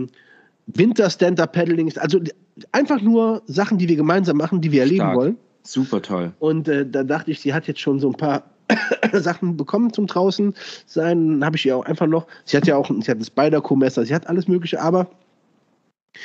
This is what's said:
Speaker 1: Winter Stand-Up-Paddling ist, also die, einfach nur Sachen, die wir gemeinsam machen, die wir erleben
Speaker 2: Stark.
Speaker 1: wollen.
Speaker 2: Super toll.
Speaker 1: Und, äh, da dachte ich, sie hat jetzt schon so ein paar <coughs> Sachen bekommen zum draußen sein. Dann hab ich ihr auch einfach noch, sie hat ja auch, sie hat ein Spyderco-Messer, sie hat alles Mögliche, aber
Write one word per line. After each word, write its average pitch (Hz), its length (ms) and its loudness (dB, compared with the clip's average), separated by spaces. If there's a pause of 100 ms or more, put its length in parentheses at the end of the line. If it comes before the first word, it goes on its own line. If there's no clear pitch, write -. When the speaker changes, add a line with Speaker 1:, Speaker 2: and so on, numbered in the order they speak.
(680)
Speaker 1:
Winter 214 440 2
Stand-Up-Paddling 170 760 0
ist, - 100 -8
also 165 200 0
die, 165 140 -4 (400)
einfach 277 280 0
nur 226 460 2
Sachen, 196 320 0
die 175 100 2
wir 165 80 4
gemeinsam 165 400 2
machen, 160 240 0
die 156 120 0
wir 139 80 4
erleben 147 240 4
Speaker 2:
Stark. 95 120 0
Speaker 1:
wollen. 151 200 0 (260)
Speaker 2:
Super 127 400 -4
toll. 90 380 -4
Speaker 1:
Und, 156 280 0
äh, 143 200 0
da 135 160 -2
dachte 156 260 -4
ich, 151 100 -8
sie 143 140 -2
hat 160 120 -4
jetzt 151 140 -6
schon 139 200 0
so 139 80 2
ein 117 80 -2
paar 143 280 -2 (240)
<coughs> - 440 0
Sachen 175 440 -2
bekommen 220 360 -2
zum 208 140 -2
draußen 196 480 0 (320)
sein. 165 420 0 (120)
Dann 143 40 0
hab 156 120 0
ich - 100 -4
ihr 131 100 2
auch 127 80 -4
einfach 160 220 -2
noch, 165 200 0 (180)
sie - 120 0
hat 147 100 2
ja 143 100 4
auch, 139 120 0 (120)
sie 135 100 -4
hat 113 80 -2
ein 110 60 -8
Spyderco-Messer, 135 840 0
sie 139 80 -2
hat 165 140 -4
alles 175 200 -2
Mögliche, 170 320 -2
aber 180 300 0 (1120)